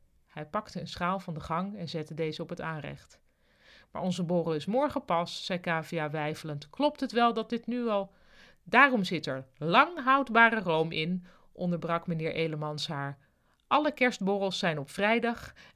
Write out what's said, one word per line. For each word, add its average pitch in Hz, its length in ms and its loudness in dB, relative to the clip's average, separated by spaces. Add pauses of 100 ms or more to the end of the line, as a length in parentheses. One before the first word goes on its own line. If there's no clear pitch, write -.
(260)
Hij 151 200 -14
pakte 208 340 -8
een 170 80 -8
schaal 180 320 -4
van 180 140 -10
de 151 60 -8
gang 185 380 -4
en 170 120 -8
zette 156 240 -8
deze 156 280 -4
op 165 80 -8
het 175 120 -10
aanrecht. 147 580 -10 (720)
"Maar - 100 -8
onze 180 220 -2
borrel 165 320 0
is 147 100 -4
morgen 269 400 0
pas," 170 400 -2
zei 180 140 -4
Kavia 160 500 -2
weifelend. 151 600 -6
"Klopt 294 300 0
het 262 120 -4
wel 233 220 2
dat 220 160 -4
dit 233 180 -6
nu 240 200 -4
al" 202 260 -2 (500)
"Daarom 254 400 6
zit 170 220 -2
er 135 220 -6 (100)
lang 269 460 4
houdbare 233 560 6
room 165 320 2
in," 180 340 -2 (260)
onderbrak 170 560 -2
meneer 160 260 -2
Elemans 151 540 -2
haar. 139 300 -6 (520)
"Alle 302 220 4
kerstborrels 196 680 0
zijn 165 200 0
op - 100 -10
vrijdag 226 640 0 (220)